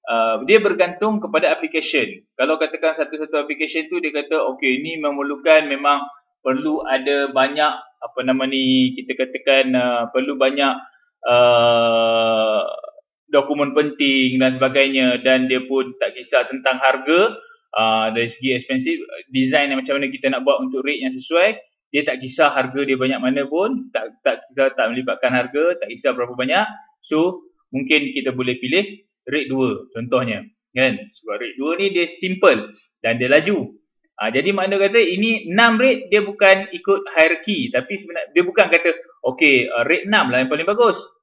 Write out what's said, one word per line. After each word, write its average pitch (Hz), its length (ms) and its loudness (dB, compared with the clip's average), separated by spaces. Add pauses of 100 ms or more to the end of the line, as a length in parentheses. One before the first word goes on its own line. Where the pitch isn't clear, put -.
uh, 113 400 0
dia 214 80 8
bergantung 202 640 0
kepada 170 320 0
application. 156 800 -4
Kalau 151 240 0
katakan 160 400 -2
satu-satu 156 400 -4
application 151 480 -4
tu 170 160 -4
dia 156 80 -4
kata, 147 300 -2 (160)
"Okey, 131 260 0
ini 160 160 -8
memerlukan 147 720 2
memang 143 300 0 (420)
perlu 143 480 -2
ada 135 400 0
banyak, 143 440 2 (280)
apa 123 240 -10
nama 131 240 0
ni, 131 480 2
kita 127 160 -8
katakan, 131 640 0
uh, 123 320 0
perlu 131 320 -2
banyak, 135 320 2 (560)
uh, 113 1400 4 (640)
dokumen 143 480 0
penting 135 640 0
dan 131 160 2
sebagainya," 131 640 2
dan 131 240 4
dia 127 240 0
pun 131 320 -2
tak 101 160 -4
kisah 123 320 0
tentang 131 320 -2
harga, 147 560 2 (400)
uh, 110 320 2
dari 117 240 -2
segi 131 240 -2
expensive, 131 480 -4 (240)
design 131 400 0
yang 131 160 -4
macam 139 160 -2
mana 139 80 -4
kita 135 240 -2
nak 127 80 -4
buat 131 240 2
untuk 131 160 -6
rate 135 240 -4
yang 131 80 -4
sesuai, 170 640 -2 (160)
dia 143 100 0
tak 131 160 -4
kisah 131 320 2
harga 131 320 -2
dia 135 160 0
banyak 131 240 -2
mana 135 240 -2
pun, 160 480 -2
tak, 110 240 -6
tak 117 320 -2
kisah, 135 240 0
tak 113 160 0
melibatkan 123 400 -2
harga, 139 480 0
tak 104 80 -6
kisah 123 240 -2
berapa 123 240 -6
banyak. 151 320 0 (320)
So, 175 480 -2 (240)
mungkin 135 400 -2
kita 131 240 -6
boleh 127 240 -4
pilih 180 480 -4 (160)
rate 139 240 -4
dua 131 480 -4
contohnya, 120 480 -4 (320)
kan? 123 240 0
Sebab 104 400 -12
rate 113 160 -10
dua 139 240 -4
ni 196 160 -2
dia 170 240 -2
simple 185 560 2 (240)
dan - 160 -2
dia 127 160 -2
laju. 160 480 0 (400)
Ah, 107 80 -2
jadi 135 240 0
makna 196 240 -2
kata 202 240 4
ini 202 560 0
enam 226 240 4
rate 254 320 2
dia 208 80 4
bukan 196 560 4
ikut 196 240 0 (160)
hierarchy, 160 560 0
tapi 127 240 -4
sebenarnya - 360 -10
dia 175 120 2
bukan 180 240 4
kata, 170 220 2 (420)
"Okey, 131 400 2
ah, 117 160 0
rate 175 200 0
enam 185 240 2
lah 127 120 2
yang 131 80 -2
paling 156 160 -2
bagus. 214 320 2 (240)